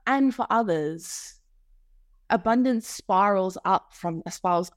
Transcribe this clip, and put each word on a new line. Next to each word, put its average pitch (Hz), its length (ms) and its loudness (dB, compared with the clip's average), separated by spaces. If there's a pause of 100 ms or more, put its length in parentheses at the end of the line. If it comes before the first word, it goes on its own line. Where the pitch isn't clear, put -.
and 269 280 2
for 247 160 -4
others. 165 880 -2 (880)
Abundance 233 580 2
spirals 190 760 0
up - 300 0
from, 165 340 -6
spirals 175 480 -2